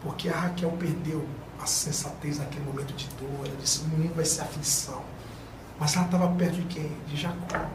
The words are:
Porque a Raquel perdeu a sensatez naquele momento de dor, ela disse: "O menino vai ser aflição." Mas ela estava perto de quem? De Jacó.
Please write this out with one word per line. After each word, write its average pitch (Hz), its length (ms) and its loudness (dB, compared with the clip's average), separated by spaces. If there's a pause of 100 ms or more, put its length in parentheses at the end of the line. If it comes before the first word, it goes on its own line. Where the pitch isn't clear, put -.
Porque - 240 -2
a 165 80 2
Raquel 170 360 2
perdeu 156 540 0 (360)
a - 40 -4
sensatez - 720 0
naquele 143 280 -4
momento 139 280 -4
de - 220 -6
dor, 139 300 -4
ela 139 160 -4
disse: - 200 2
"O 156 60 0
menino 160 260 4
vai 160 120 2
ser - 160 2
aflição." - 600 0 (800)
Mas 151 160 4
ela 180 100 6
estava 180 300 6
perto 175 200 4
de 175 80 0
quem? 151 280 -2 (160)
De 147 80 -4
Jacó. 175 600 -2